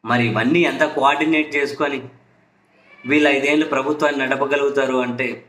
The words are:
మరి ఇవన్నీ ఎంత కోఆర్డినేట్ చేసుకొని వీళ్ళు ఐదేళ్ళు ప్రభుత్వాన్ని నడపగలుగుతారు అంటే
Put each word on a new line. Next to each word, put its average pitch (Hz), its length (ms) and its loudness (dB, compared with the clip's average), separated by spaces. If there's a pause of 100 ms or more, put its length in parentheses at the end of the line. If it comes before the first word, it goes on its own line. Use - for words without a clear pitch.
మరి 120 260 0
ఇవన్నీ 120 300 2 (100)
ఎంత 135 120 -2 (120)
కోఆర్డినేట్ 151 600 2
చేసుకొని 143 420 -4 (1120)
వీళ్ళు 147 260 4
ఐదేళ్ళు 147 380 0
ప్రభుత్వాన్ని 143 500 0
నడపగలుగుతారు 135 840 0
అంటే 123 220 -4 (200)